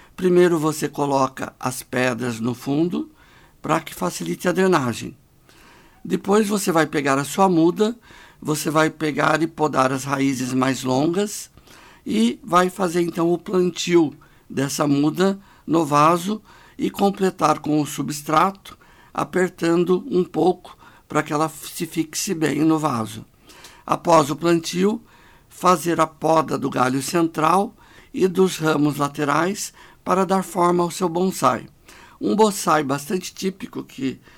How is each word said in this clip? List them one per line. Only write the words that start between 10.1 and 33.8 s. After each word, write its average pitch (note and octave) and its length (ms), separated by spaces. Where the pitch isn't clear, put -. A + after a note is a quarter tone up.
mais C3 300
longas E3 680
e A3 380
vai F3+ 260
fazer F3 340
então E3+ 300
o E3+ 60
plantio F3 720
dessa C#3 340
muda D3+ 540
no D#3+ 220
vaso E3+ 560
e F#3+ 140
completar F#3 680
com D3+ 200
o C#3+ 60
substrato, D#3 880
apertando F3 1000
um F3+ 140
pouco - 520
para D3+ 160
que D3+ 100
ela D#3 160
se - 380
fixe - 480
bem D3+ 300
no D#3+ 160
vaso. A2+ 440
Após D#3 420
o D3+ 60
plantio, E3+ 680
fazer E3 520
a D#3 60
poda D#3 520
do B2 100
galho C3 320
central E3 760
e F3+ 140
dos F#3 320
ramos D3 380
laterais D3 760
para F#3 220
dar F#3+ 160
forma F3 400
ao F3 80
seu F3+ 180
bonsai. E3 600
Um G#3 140
bonsai G3 480
bastante D3 500
típico - 520